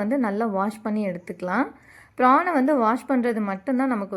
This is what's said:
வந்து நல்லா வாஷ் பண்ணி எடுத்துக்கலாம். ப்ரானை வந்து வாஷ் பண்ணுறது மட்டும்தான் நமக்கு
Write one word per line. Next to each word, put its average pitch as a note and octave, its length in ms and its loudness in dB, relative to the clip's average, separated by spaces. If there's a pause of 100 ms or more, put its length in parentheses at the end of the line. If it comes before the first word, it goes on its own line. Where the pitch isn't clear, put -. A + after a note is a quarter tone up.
வந்து A3+ 120 0 (140)
நல்லா G#3+ 180 -2 (120)
வாஷ் G#3+ 280 -4
பண்ணி G#3+ 240 -2
எடுத்துக்கலாம். F3+ 560 -4 (540)
ப்ரானை D4+ 380 4
வந்து C#4 160 4 (100)
வாஷ் A3+ 260 0
பண்ணுறது A#3 300 0 (100)
மட்டும்தான் B3+ 460 -2
நமக்கு G3 200 -6